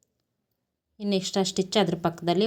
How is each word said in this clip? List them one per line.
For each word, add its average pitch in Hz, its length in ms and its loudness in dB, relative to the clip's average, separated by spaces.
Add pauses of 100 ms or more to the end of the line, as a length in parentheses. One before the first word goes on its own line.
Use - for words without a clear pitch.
(1000)
ಇನ್ನು 202 200 0
ಎಕ್ಸ್ಟ್ರಾ 190 300 0
ಸ್ಟಿಚ್ 190 320 -2
ಅದ್ರ 170 140 0 (100)
ಪಕ್ಕದಲ್ಲಿ 170 400 0